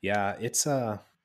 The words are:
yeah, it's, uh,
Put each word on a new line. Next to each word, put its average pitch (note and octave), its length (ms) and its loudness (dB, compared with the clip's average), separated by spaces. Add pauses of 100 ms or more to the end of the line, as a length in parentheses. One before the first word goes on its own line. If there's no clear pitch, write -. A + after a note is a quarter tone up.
yeah, G2 380 0
it's, A#2 260 0
uh, B2 320 0 (260)